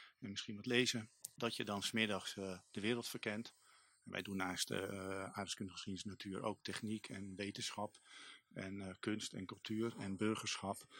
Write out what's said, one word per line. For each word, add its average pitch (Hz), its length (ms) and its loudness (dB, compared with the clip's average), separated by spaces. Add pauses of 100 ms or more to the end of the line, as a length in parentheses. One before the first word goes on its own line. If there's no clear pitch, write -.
(200)
en 113 100 -6
misschien 101 260 -4
wat 104 100 -10
lezen, 120 440 6 (260)
dat 117 200 2
je 117 80 0
dan 101 200 2
's - 80 0
middags, 104 460 4
eh, 95 220 -2 (120)
de 104 100 -4
wereld 117 260 2
verkent. 110 460 -2 (520)
En - 60 -8
wij 95 100 0
doen 98 160 -2
naast, - 340 2
eh, 95 520 0
aardrijkskunde, 98 480 -4
geschiedenis, - 340 -4
natuur 95 360 -4
ook 104 200 0
techniek 107 480 -4
en 98 260 -6
wetenschap 104 640 -2 (560)
en, 98 280 -4
eh, 95 180 -4
kunst 107 340 0
en 95 120 -4
cultuur 110 520 0
en 98 200 -2
burgerschap. 107 840 2